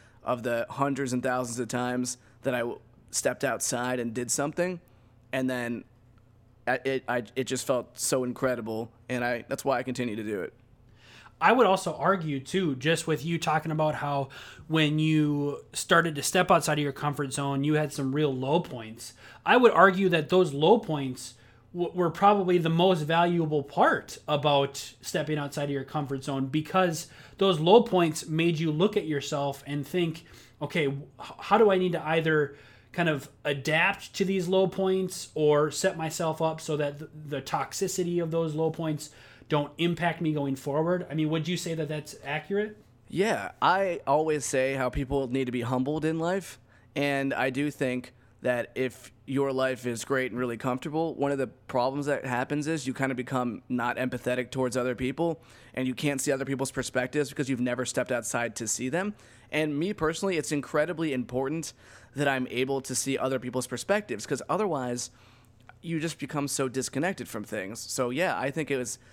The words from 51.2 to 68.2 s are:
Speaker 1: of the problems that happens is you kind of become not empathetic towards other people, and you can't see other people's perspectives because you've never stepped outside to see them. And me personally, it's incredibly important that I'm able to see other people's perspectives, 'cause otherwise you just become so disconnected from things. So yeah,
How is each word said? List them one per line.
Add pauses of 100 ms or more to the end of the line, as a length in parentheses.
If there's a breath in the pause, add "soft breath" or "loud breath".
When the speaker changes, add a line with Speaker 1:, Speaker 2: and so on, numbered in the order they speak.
Speaker 1:
of
the
problems
that
happens
is
you
kind
of
become
not
empathetic
towards
other
people, (320 loud breath)
and
you
can't
see
other
people's
perspectives
because
you've
never
stepped
outside
to
see
them. (380 soft breath)
And
me
personally,
it's
incredibly
important (420 loud breath)
that
I'm
able
to
see
other
people's
perspectives,
'cause
otherwise (720 soft breath)
you
just
become
so
disconnected
from
things.
So
yeah,